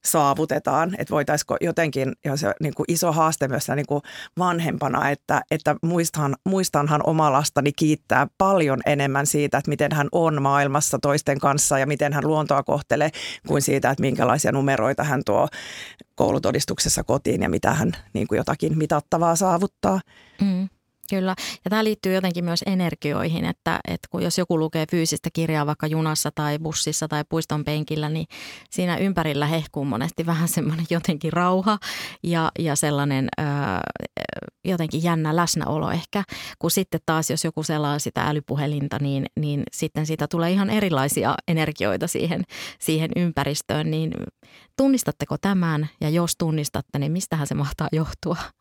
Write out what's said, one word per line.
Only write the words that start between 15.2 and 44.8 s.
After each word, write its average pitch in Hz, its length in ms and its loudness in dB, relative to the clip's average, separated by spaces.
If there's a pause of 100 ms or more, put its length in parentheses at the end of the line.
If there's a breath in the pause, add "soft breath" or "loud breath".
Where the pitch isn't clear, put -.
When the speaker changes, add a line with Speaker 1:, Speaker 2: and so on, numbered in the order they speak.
Speaker 1:
tuo 120 220 2 (640 loud breath)
koulutodistuksessa - 920 0
kotiin - 380 0
ja - 60 0
mitä - 260 2
hän 165 180 0 (200)
niin - 140 -2
kuin - 100 0
jotakin 156 420 0
mitattavaa 165 580 2
saavuttaa. 185 640 0 (400 soft breath)
Speaker 2:
Mm. 190 280 0 (420)
Kyllä. 185 240 -2 (300 loud breath)
Ja 185 60 -2
tää 220 140 2
liittyy 208 300 0
jotenkin 180 300 0
myös 170 220 -2
energioihin, 165 760 0
että, - 440 -2
että 170 220 -6
kun 175 120 -2
jos 175 160 0
joku 175 200 2
lukee 156 320 0
fyysistä 165 420 0
kirjaa 156 340 0
vaikka 151 200 -2
junassa 156 480 0
tai 147 240 -2
bussissa 156 500 -4
tai 151 200 -2
puiston 156 360 -2
penkillä, 151 440 -2
niin 160 180 -4 (440 loud breath)
siinä 180 260 0
ympärillä 160 500 0
hehkuu 151 380 -2
monesti 143 420 -2
vähän 170 220 0
semmoinen 160 420 -2
jotenkin 165 420 -2
rauha 185 460 2 (440 loud breath)
ja, 170 360 2
ja 151 180 0
sellainen, 143 520 0 (100)
ö, - 40 -2 (1200)
jotenkin 160 380 0
jännä 160 340 2
läsnäolo 160 540 0
ehkä. 190 340 -4 (340 loud breath)
Kun 170 120 -2
sitten 190 360 0
taas, 160 240 2
jos 160 140 -2
joku 160 180 -4
selaa 151 360 0
sitä - 280 -2
älypuhelinta, 147 720 -2
niin, 139 260 -2 (140)
niin 147 220 -2 (100)
sitten 156 340 -4
siitä 156 220 -2
tulee 170 220 0
ihan 196 200 2
erilaisia 160 640 2 (140)
energioita 151 580 0
siihen, - 360 -2 (360 loud breath)
siihen 160 380 0
ympäristöön. 151 720 -2
Niin 156 240 -2 (640 loud breath)
tunnistatteko 262 600 2